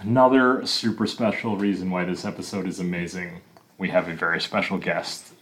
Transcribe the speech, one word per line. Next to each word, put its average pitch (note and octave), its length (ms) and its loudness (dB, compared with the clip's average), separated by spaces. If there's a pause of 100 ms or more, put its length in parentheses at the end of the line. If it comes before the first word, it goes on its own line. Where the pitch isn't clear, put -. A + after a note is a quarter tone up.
another B2+ 640 6
super A2+ 400 0
special G#2+ 520 0
reason F#2 340 0
why F2+ 140 0
this F2+ 200 -4
episode F#2+ 420 -6
is F2+ 120 -6
amazing. F2 640 -6 (360)
We F#2 120 -2
have F2 180 2
a E2+ 60 -6
very E2 280 -2
special - 360 -2
guest. - 500 -4 (140)